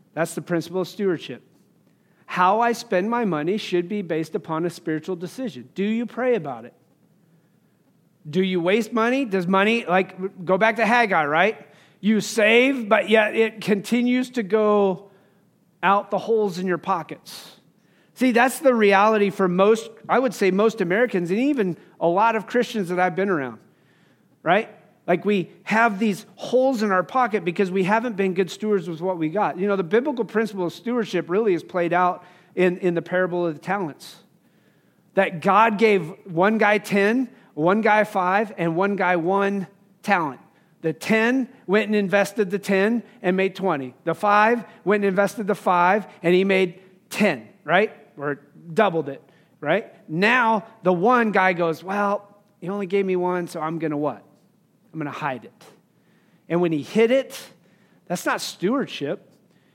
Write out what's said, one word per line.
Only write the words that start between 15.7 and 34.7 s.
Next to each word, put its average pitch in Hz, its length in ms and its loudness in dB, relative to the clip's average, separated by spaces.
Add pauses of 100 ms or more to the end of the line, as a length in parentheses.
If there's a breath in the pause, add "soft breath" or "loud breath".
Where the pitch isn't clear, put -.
out 196 260 2
the 202 80 -2
holes 208 400 0
in 185 80 -6
your 180 140 0
pockets. - 800 -8 (580 soft breath)
See, 254 160 2
that's 240 280 2
the 262 140 6
reality 202 560 4
for 190 180 0
most, 202 420 2 (200)
I 180 80 2
would 254 160 0
say 196 160 0
most 208 320 0
Americans, 180 480 0
and 196 100 0
even 247 380 -2 (220 loud breath)
a 165 80 0
lot 208 280 2
of 214 120 -6
Christians 220 420 -2
that 180 100 -2
I've 180 160 0
been 196 140 0
around, 135 300 -4 (800 soft breath)
right? 190 280 2 (360)
Like, 175 200 -2
we 196 260 0 (120)
have 220 360 0
these 208 260 -2 (100)
holes 254 480 0
in 208 80 0
our 185 120 2
pocket 214 400 -2
because 180 260 -2
we 190 140 0
haven't 220 320 0
been 190 180 0
good 175 160 0
stewards 202 380 -2
with 160 140 -8
what 185 160 -2
we 156 100 -2
got. 165 320 -2
You 196 80 0
know, 202 80 2
the 190 80 -2
biblical 240 400 0
principle 196 440 -2
of 160 40 -4
stewardship 190 580 -4
really 202 240 2
is 156 100 -2
played 175 280 -2
out 180 320 0 (320 loud breath)
in, 185 220 2
in 185 160 -2
the 170 80 -2
parable 175 440 -2
of 160 100 -4
the 147 40 -16
talents. 185 560 -8 (1000 soft breath)